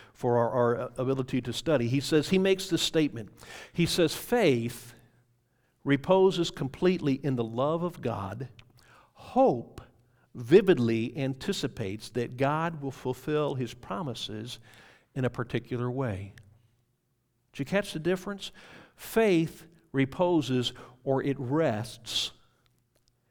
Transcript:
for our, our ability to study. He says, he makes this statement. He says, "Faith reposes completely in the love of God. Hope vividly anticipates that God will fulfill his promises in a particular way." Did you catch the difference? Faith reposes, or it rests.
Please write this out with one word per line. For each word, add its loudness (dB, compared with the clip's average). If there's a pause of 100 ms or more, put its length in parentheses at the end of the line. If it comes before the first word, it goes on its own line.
(140)
for 2
our, 4
our 2
ability -2
to -6
study. 0
He 2
says, 2
he 4
makes 2
this 0
statement. -2 (460)
He 2
says, 2
"Faith 0 (880)
reposes 4
completely 0
in -2
the -2
love -2
of -6
God. -6 (640)
Hope 2 (520)
vividly 4
anticipates -6
that -6
God -2
will -6
fulfill -4
his -6
promises -10 (540)
in -2
a 0
particular -4
way." -4 (1200)
Did -20
you -4
catch -2
the -6
difference? -4 (460)
Faith 2 (280)
reposes, 2 (320)
or 0
it -2
rests. -2 (1000)